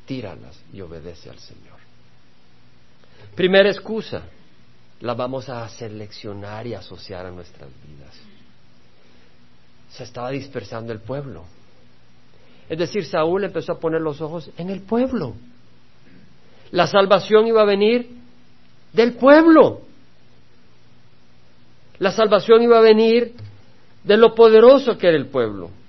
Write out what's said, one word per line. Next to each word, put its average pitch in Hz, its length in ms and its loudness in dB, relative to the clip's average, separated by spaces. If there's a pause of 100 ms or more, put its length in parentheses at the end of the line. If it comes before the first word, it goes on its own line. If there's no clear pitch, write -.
Tíralas 92 560 -16 (120)
y 98 80 -18
obedece 82 500 -18
al 64 80 -20
Señor. - 400 -20 (1600)
Primera 196 340 2
excusa, 196 520 -12 (760)
la 117 140 -8
vamos 127 340 -10
a 120 200 -14
seleccionar 107 960 -16
y 113 80 -12
asociar 92 500 -16
a 92 60 -14
nuestras 87 400 -20 (160)
vidas. 71 340 -20 (1700)
Se - 120 -20
estaba 123 280 -12
dispersando 117 640 -12
el 107 60 -12
pueblo. 120 460 -14 (1200)
Es 160 100 -10
decir, 175 260 -6
Saúl 175 400 -4
empezó 165 300 -8
a - 40 -12
poner 160 220 -4
los 151 200 -8
ojos 160 380 -12
en 175 120 -10
el 196 100 -10
pueblo. 226 540 -6 (1400)
La 170 160 0
salvación 202 580 2
iba 226 160 2
a - 40 4
venir 214 440 0 (840)
del 233 200 0
pueblo. 294 680 4 (2250)
La 185 100 -2
salvación 220 500 2
iba 233 180 4
a 226 40 6
venir 226 520 4 (680)
de 202 140 2
lo 220 180 4
poderoso 233 640 6
que 190 80 -2
era 160 100 4
el 127 100 -4
pueblo. 104 440 -6 (180)